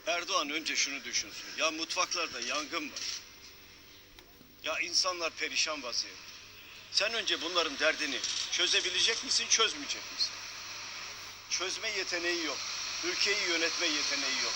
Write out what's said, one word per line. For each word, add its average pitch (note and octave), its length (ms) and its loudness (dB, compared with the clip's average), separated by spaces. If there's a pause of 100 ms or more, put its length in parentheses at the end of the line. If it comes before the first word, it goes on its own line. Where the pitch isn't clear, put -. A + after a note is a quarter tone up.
Erdoğan E3+ 440 0
önce D3+ 260 -2
şunu C#3 280 0
düşünsün. A2+ 400 -4 (140)
Ya D#3 120 4
mutfaklarda D#3+ 680 -2
yangın C#3+ 500 -2
var. - 100 -8 (1600)
Ya D3+ 140 -2
insanlar F3 520 2
perişan D3 520 0
vaziyette. - 380 -4 (720)
Sen A3 220 4
önce E3+ 280 2
bunların D#3+ 360 2
derdini C#3+ 400 2 (340)
çözebilecek F#3 720 2
misin, - 240 2
çözmeyecek - 640 2
misin? - 180 0 (1200)
Çözme F#3 400 0
yeteneği F3 540 0
yok. C#3+ 120 0 (480)
Ülkeyi F#3+ 440 4
yönetme E3 380 2
yeteneği C#3+ 580 2
yok. - 120 0